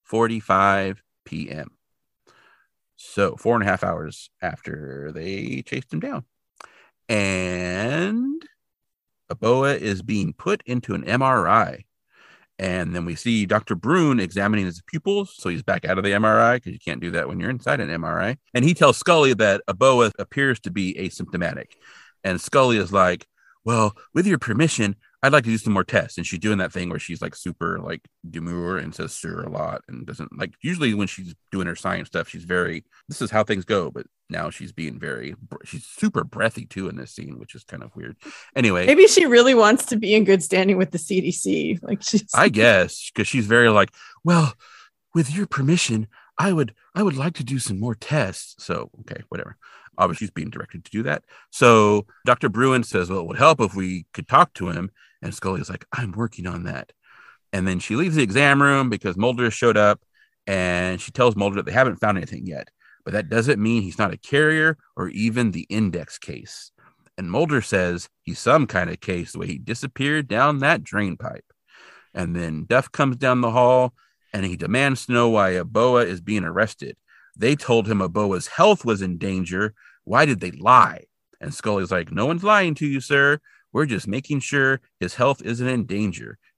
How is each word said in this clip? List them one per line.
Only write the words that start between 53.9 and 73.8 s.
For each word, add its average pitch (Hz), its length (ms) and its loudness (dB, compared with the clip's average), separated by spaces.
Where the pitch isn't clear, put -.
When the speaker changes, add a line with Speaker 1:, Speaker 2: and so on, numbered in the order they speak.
Speaker 1:
could - 140 -12
talk 156 260 4
to 90 160 -6
him." 90 200 -6
And 87 140 -10
Scully 95 260 -6
is - 80 -10
like, - 240 -12
"I'm 110 200 -6
working 104 340 -8
on 87 160 -8
that." 87 300 -10
And 95 160 -2
then 90 120 -2
she 104 160 -4
leaves 165 180 0
the 151 80 2
exam 139 400 4
room 139 260 4
because 98 300 -4
Mulder 120 320 2
showed 113 260 2
up, 104 240 4
and 90 540 -2
she - 100 -14
tells 123 260 2
Mulder 101 200 0
that - 100 -4
they - 60 -8
haven't 127 280 2
found 104 160 2
anything 104 300 -10
yet. 76 220 -12
But - 80 -10
that 107 160 -2
doesn't 117 320 0
mean 110 220 0
he's 90 160 -10
not 101 140 0
a - 40 -12
carrier 156 640 0
or 92 120 -6
even 113 420 -2
the 87 180 -8
index 92 500 -4
case. - 520 -16
And 92 120 -8
Mulder 143 300 0
says 90 480 -2
he's 87 160 -10
some 139 280 4
kind 90 220 -2
of 82 120 -10
case 87 320 -6
the 87 60 -12
way 87 100 -8
he 80 100 -8
disappeared 135 720 -4
down 135 300 2
that 147 240 2
drain 98 360 -4
pipe. - 260 -12
And 87 200 -4
then 80 300 -6
Duff 127 260 0
comes 135 260 0
down 127 260 0
the 117 80 0
hall, 123 420 4